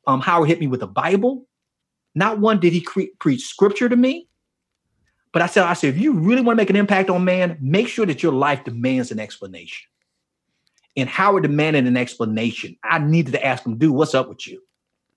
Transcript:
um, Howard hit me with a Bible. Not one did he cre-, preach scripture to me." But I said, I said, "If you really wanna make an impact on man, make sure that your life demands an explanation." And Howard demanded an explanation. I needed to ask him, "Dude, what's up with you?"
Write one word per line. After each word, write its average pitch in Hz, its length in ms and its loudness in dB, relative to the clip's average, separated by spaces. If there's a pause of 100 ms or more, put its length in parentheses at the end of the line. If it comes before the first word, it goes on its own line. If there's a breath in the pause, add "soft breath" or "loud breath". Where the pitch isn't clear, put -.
um, 131 140 2
Howard 165 280 2
hit 165 120 0
me 151 60 -2
with 127 160 -4
a - 40 -6
Bible. 196 600 -2 (680)
Not 208 240 0
one 214 220 4
did 170 120 4
he 175 80 0
cre-, - 380 -6
preach - 280 0
scripture - 420 0
to 240 80 2
me." 262 320 2 (1040)
But 170 100 2
I 180 40 2
said, 185 180 2
I 175 100 0
said, 143 200 0
"If 165 60 -2
you 285 140 2
really 214 280 2
wanna 233 140 2
make 208 140 2
an 196 60 2
impact 196 340 2
on 180 140 0
man, 180 360 0
make 185 280 0
sure 220 180 -2
that 156 160 -4
your 165 100 2
life 139 320 -2
demands 123 460 -4
an 107 100 -8
explanation." 95 680 -16 (1080)
And 127 120 -2
Howard 190 340 2
demanded 147 440 2
an 123 100 2
explanation. 113 840 -4
I 165 160 -2
needed 151 340 0
to - 120 -4
ask 127 200 -2
him, 113 140 -6
"Dude, 147 160 2
what's 147 200 0
up 131 140 0
with - 180 -18
you?" - 160 -18 (540)